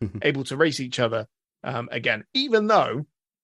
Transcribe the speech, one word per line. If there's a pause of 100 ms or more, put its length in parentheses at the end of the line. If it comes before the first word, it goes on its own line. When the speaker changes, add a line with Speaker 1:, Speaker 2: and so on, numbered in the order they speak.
Speaker 1:
<laughs>
Speaker 2:
able
to
race
each
other, (360)
um,
again, (100)
even
though (380)